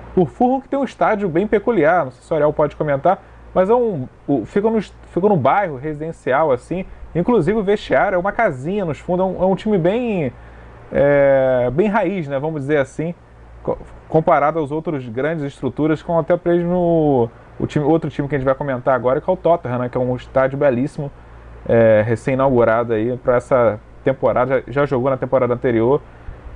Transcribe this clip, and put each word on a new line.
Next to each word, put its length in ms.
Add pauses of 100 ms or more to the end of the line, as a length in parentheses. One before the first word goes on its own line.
(160)
O 100
Fulham 340
que 80
tem 120
um 40
estádio 460
bem 160
peculiar, 600
não 60
sei 120
se 100
o 20
Ariel 160
pode 240
comentar, 480 (300)
mas 160
é 60
um, 320 (180)
o, 220
fica 200
no, 140
fica 480
no 80
bairro 400
residencial, 720
assim, 360 (260)
inclusive 420
o 60
vestiário 540
é 20
uma 140
casinha 520
nos 140
fundos, 260
é 60
um, 140
é 20
um 100
time 220
bem, 560 (580)
é, 800
bem 160
raiz, 400
né, 120
vamos 220
dizer 160
assim, 360 (480)
co-, 160 (320)
comparado 480
aos 140
outros 360
grandes 360
estruturas, 580
como 160
até 260
mesmo 840 (300)
o 80
time, 180
outro 240
time 180
que 60
a 60
gente 60
vai 100
comentar 400
agora, 260
que 80
é 40
o 40
Tottenham, 400
né, 100
que 120
é 20
um 140
estádio 420
belíssimo, 540 (580)
é, 320
recém-inaugurado 880
aí 260
pra 180
essa 440 (240)
temporada, 600
já, 60 (100)
já 60
jogou 240
na 60
temporada 360
anterior 480 (540)